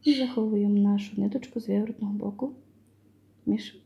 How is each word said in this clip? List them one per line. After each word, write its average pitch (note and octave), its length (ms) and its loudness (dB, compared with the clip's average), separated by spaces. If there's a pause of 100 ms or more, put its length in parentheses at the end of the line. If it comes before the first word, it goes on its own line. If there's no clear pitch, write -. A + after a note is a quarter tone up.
і D4 100 6
заховуємо A3 640 2
нашу G3+ 420 2
ниточку G#3+ 400 -4
з A3 80 -12
виворотного G#3 440 -2
боку G#3 420 -6 (920)
між G#3+ 400 -2